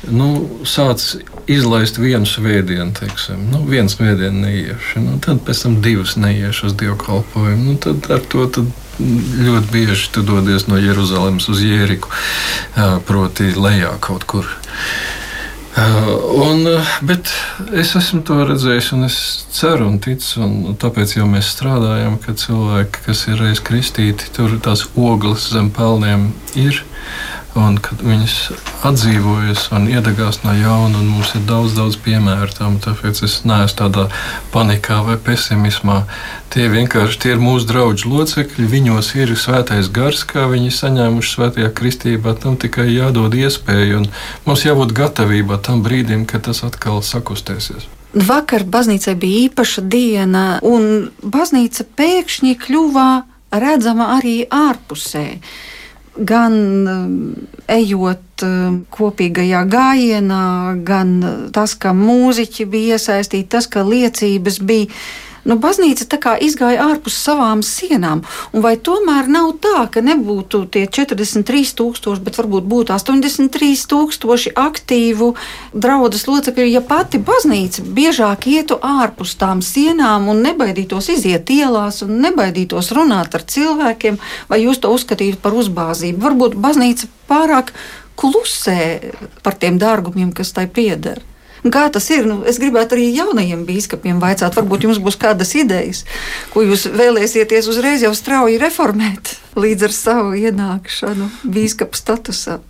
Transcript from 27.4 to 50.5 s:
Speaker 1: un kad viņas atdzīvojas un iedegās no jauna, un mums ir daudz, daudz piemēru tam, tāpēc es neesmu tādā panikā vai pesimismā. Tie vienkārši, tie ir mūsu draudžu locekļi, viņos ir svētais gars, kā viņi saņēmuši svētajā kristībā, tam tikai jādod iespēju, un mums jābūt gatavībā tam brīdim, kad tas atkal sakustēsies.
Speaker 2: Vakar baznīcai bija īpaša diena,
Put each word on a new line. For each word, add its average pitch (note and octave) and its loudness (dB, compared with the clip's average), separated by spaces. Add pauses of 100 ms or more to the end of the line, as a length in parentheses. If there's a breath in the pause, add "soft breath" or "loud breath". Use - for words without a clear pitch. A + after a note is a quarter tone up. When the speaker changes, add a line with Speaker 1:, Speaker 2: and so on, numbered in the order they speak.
Speaker 1:
un G#2+ 4
kad A2 -6
viņas A2+ 2 (460)
atdzīvojas G#2+ 2
un G#2 2
iedegās A2 0
no G#2+ 0
jauna, A2 4
un G#2 2
mums G#2 0
ir G#2 -2
daudz, A2+ 0
daudz A2 0
piemēru G2+ 0
tam, G#2 -2
tāpēc G#2 -4
es G#2+ -2
neesmu G#2 2
tādā G2 2 (420 loud breath)
panikā G#2+ 0
vai A2+ 0
pesimismā. G#2 0 (480 loud breath)
Tie A#2+ 0
vienkārši, A2+ 0
tie B2 0
ir A#2 2
mūsu B2 2
draudžu A2+ 2
locekļi, C#3+ 0
viņos A2+ 2
ir B2+ 2
svētais A#2 0
gars, B2+ 0
kā C3+ -2
viņi B2 0
saņēmuši A#2 0
svētajā A#2+ 0
kristībā, A#2 -2
tam B2+ -2
tikai A#2+ -2
jādod A#2 2
iespēju, G#2+ 0
un G#2 0 (340 loud breath)
mums C#3+ 0
jābūt C3 2
gatavībā G#2 0
tam A#2+ 0
brīdim, A2 0
kad A#2 -4
tas A#2 -4
atkal G#2+ -4
sakustēsies. - -8 (260)
Speaker 2:
Vakar A3+ 2
baznīcai G3 2
bija G3 2
īpaša A#3 0
diena, F#3+ 2 (160)